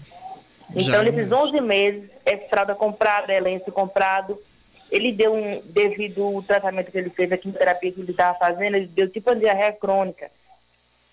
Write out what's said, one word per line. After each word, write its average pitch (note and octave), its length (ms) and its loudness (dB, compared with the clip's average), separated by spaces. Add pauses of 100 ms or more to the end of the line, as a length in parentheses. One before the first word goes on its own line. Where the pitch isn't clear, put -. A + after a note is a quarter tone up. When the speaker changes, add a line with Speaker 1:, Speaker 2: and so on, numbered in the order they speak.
(720)
Speaker 1:
Então, F#3 140 -2
Speaker 2:
Já G#3 180 4
Speaker 1:
nesses A3+ 240 0
Speaker 2:
imagino. A3 120 0
Speaker 1:
onze D4 220 2
meses, G3+ 500 0 (140)
é - 120 2
fralda G3+ 380 0
comprada, G#3 580 0
é F#3+ 80 4
lenço F#3 320 -2
comprado. F#3+ 680 0 (520)
Ele A3+ 220 0
deu A3 220 4
um, G#3 320 -4
devido G3+ 560 0
ao G3+ 200 -2
tratamento F#3+ 480 0
que F#3+ 80 -6
ele F3+ 120 -4
fez, F3+ 220 -2
a F#3 60 0
quimioterapia F#3 540 0
que F#3 80 -12
ele F3+ 120 -6
tava F3+ 260 2
fazendo, F#3+ 380 0
ele F#3+ 100 0
deu F#3 220 0
tipo A3 220 -2
uma A#3+ 80 4
diarreia G#3 340 2
crônica. G3 580 -2 (840)